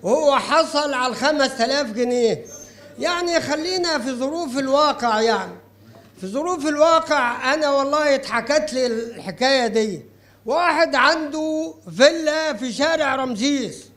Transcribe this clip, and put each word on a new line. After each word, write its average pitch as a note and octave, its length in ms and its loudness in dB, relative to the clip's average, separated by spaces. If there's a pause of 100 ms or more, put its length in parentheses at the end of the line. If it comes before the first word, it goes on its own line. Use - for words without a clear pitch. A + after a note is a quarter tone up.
وهو C#4 340 2
حصل D4 580 2
على B3+ 180 -2
الخمس C4+ 480 0
آلاف C4+ 320 0
جنيه. A#3+ 520 0 (540)
يعني E4+ 420 -2
خلينا E4 580 -2
في B3 140 -4
ظروف C4+ 460 -4
الواقع، C4+ 640 2
يعني G3 320 0 (680)
في F#3 60 -10
ظروف D4 400 -4
الواقع D4 880 2
أنا D#4 160 0
والله C#4 440 2
اتحكت C4 580 -2
لي B3+ 140 0
الحكاية A#3 800 -2
دي. G#3 360 -2 (440)
واحد D#4 480 2
عنده D#4 800 0 (220)
فيلا D#4 560 2
في A#3+ 200 -6
شارع D4 440 0
رمسيس B3+ 800 -4